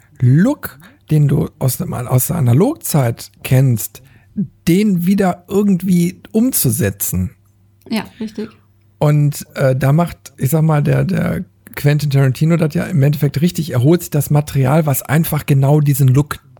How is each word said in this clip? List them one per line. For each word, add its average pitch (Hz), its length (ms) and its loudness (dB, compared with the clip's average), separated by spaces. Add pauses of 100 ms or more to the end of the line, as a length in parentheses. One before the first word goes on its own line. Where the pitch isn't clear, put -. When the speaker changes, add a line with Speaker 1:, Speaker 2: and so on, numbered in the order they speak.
(200)
Speaker 1:
Look, 165 580 0 (320)
den 147 180 2
du - 200 0 (100)
aus 127 200 -2
dem, - 160 -8
aus 123 340 -2
der - 80 -4
Analogzeit 143 920 0 (120)
kennst, 131 600 0 (640)
den 180 380 2
wieder 190 420 0
irgendwie 185 720 0 (120)
umzusetzen. 110 1000 -2 (580)
Speaker 2:
Ja, 220 160 -4 (160)
richtig. 220 280 -10 (500)
Speaker 1:
Und, 147 560 0
äh, 131 220 0
da 135 160 0
macht, 165 440 -2
ich 131 140 -4
sag 156 120 0
mal, 156 200 2
der, 139 220 0
der 170 400 -4 (300)
Quentin 147 360 0
Tarantino 139 460 2
das 156 180 -2
ja 175 100 -2
im 160 180 0
Endeffekt 143 400 0
richtig. 170 300 -2
Er 123 100 0
holt 165 180 4
sich - 100 -14
das 143 200 -2
Material, 147 560 0
was 139 160 -2
einfach 156 440 -2
genau 139 340 2
diesen 143 280 2
Look 139 300 0 (220)